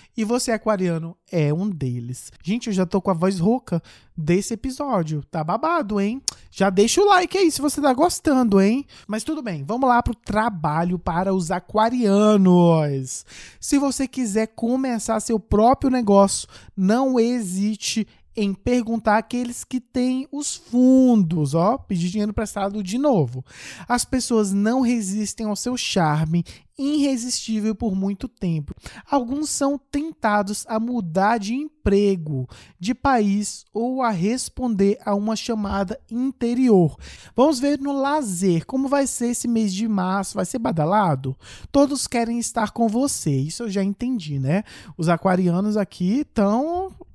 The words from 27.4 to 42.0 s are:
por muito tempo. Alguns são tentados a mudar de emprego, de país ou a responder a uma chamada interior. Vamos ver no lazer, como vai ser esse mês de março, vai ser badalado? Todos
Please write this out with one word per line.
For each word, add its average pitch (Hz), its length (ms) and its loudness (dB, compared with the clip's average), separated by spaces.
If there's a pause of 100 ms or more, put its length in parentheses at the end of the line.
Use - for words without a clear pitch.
por 208 220 -4
muito 196 320 -4
tempo. 160 460 -4 (360)
Alguns 277 400 -2
são 277 280 -2
tentados 214 880 -4
a 220 100 -4
mudar 220 600 -2
de 208 180 -4
emprego, 196 920 0 (280)
de 208 160 -4
país 214 720 0 (100)
ou 254 280 -2
a 240 80 0
responder 208 960 0
a 202 100 0
uma 208 220 -2
chamada 202 600 -4 (140)
interior. 240 840 2 (360)
Vamos 269 260 4
ver 285 200 0
no 277 140 -2
lazer, 208 720 0
como 269 240 -2
vai 277 180 2
ser - 200 -4
esse 240 200 -4
mês 220 260 0
de 214 140 -2
março, 190 480 -2
vai 190 100 -2
ser 254 140 -6
badalado? 160 800 0 (340)
Todos 277 360 2